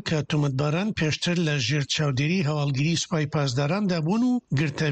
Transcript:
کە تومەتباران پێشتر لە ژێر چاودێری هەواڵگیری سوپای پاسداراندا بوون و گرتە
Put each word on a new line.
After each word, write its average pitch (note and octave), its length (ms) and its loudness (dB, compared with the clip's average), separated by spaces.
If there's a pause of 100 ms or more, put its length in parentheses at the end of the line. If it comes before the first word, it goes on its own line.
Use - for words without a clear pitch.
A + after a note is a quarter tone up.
کە D#3+ 100 0 (120)
تومەتباران D3+ 600 0 (100)
پێشتر E3 380 0 (100)
لە D3 80 0 (100)
ژێر C#3+ 180 0 (100)
چاودێری D3 540 0
هەواڵگیری D3 540 0
سوپای D3+ 320 -2
پاسداراندا D#3 720 0
بوون A3 240 2
و B3 100 2 (180)
گرتە D3+ 340 0